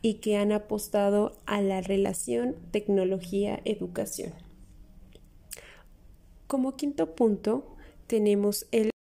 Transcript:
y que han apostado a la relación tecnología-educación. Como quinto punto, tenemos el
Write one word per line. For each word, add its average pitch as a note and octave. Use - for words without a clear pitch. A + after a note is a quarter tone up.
y A3
que G#3
han G#3
apostado G#3
a G#3
la F#3+
relación G3
tecnología-educación. G3
Como C4+
quinto D4
punto, A3+
tenemos G#3
el A3